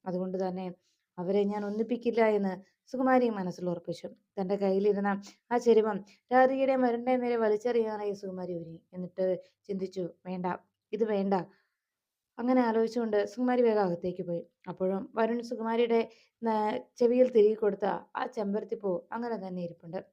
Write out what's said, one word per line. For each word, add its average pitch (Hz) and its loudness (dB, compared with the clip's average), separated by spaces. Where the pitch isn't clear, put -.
അതുകൊണ്ട് 185 -4
തന്നെ 185 -2
അവരെ 196 0
ഞാൻ 208 -2
ഒന്നിപ്പിക്കില്ല" 226 -2
എന്ന് 196 0
സുകുമാരി 254 2
മനസ്സിൽ 180 -6
ഉറപ്പിച്ചു. 170 -6
തന്റെ 196 -2
കയ്യിലിരുന്ന 202 2
ആ 247 -2
ചെരുവം 220 4
രാധികയുടെയും 262 4
വരുണിന്റെയും 240 0
നേരെ 240 0
വലിച്ചെറിയാനായി 214 0
സുകുമാരി 185 -8
ഒരുങ്ങി. 165 -10
എന്നിട്ട് 180 -4
ചിന്തിച്ചു, 190 -6
"വേണ്ട, 185 -6
ഇത് 220 0
വേണ്ട." 196 0
അങ്ങനെ 247 4
ആലോചിച്ചുകൊണ്ട് 226 0
സുകുമാരി 247 0
വേഗം 214 4
അകത്തേക്ക് 180 -2
പോയി. 170 -4
അപ്പോഴും 190 -2
വരുൺ 226 0
സുകുമാരിയുടെ, 233 0
ആ, 226 0
ചെവിയിൽ 247 4
തിരികെ 220 6
കൊടുത്ത 202 0
ആ - -4
ചെമ്പരത്തിപ്പൂ 202 -4
അങ്ങനെ 233 -6
തന്നെ 185 -8
ഇരിപ്പുണ്ട്. 170 -10